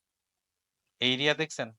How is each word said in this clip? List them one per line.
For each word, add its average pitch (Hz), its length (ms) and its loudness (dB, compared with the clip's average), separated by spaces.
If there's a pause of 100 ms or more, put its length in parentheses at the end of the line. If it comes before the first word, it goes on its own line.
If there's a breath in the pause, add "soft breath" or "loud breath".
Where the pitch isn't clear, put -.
(1000)
এরিয়া 127 320 2
দেখছেন? 147 340 -4 (120)